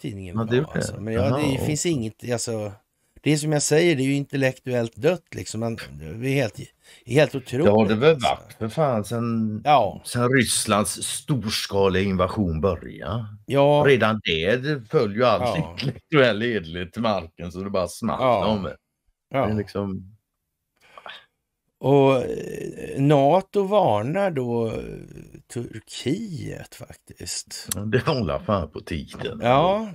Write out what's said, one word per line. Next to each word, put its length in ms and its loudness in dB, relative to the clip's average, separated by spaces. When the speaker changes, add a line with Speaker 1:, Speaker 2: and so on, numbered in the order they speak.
Speaker 1:
tidningen 380 -8
Speaker 2:
Ja, 60 0
det 120 0
Speaker 1:
idag, 140 2
Speaker 2:
är 20 -18
det. 60 -4
Speaker 1:
alltså. 220 -4
Men 140 -4
ja, 80 2
det 60 0
är 60 0
ju, 60 0
Speaker 2:
Jaha. 120 -4
Speaker 1:
finns 200 -2
inget, 460 -4
alltså, 400 -4
det 100 2
är 40 4
som 160 -2
jag 100 2
säger, 340 4
det 60 0
är 40 0
ju 80 2
intellektuellt 800 -2
dött, 380 -2
liksom. 260 -8
Man, 180 -4
det 80 -2
är 60 2
helt, 260 0
helt 280 4
otroligt, 320 0
Speaker 2:
Det 60 8
har 160 6
det 60 4
väl 200 6
Speaker 1:
alltså. 140 0
Speaker 2:
varit, 300 -4
för 100 -4
fan, 360 0
sen, 600 -2
Speaker 1:
Ja. 400 2
Speaker 2:
sen 240 0
Rysslands 640 2
storskaliga 1000 0
invasion 580 0
började. 680 -4
Speaker 1:
Ja. 400 4
Speaker 2:
Redan 380 4
det, 320 0
det 340 -4
föll 260 0
ju 80 2
allt 180 4
Speaker 1:
Ja. 300 -2
Speaker 2:
intellektuell 680 0
edlighet 500 -4
till 100 -6
marken, 500 -4
så 80 -10
det 100 -6
bara 180 0
small 320 -4
Speaker 1:
Ja. 260 2
Speaker 2:
om 160 0
det. 140 -8
Speaker 1:
Ja. 160 0
Speaker 2:
Det 60 0
är 40 0
liksom 520 -6
Speaker 1:
Och, 400 6
eh, 760 -8
nato 640 4
varnar 680 2
då, 360 -2
eh, 80 -4
Turkiet 1200 -8
faktiskt. 1000 -14
Speaker 2:
Ja, 60 -4
det 260 0
håller 320 0
fan 320 -2
på 100 -12
tiden. 640 -8
Speaker 1:
Ja, 520 2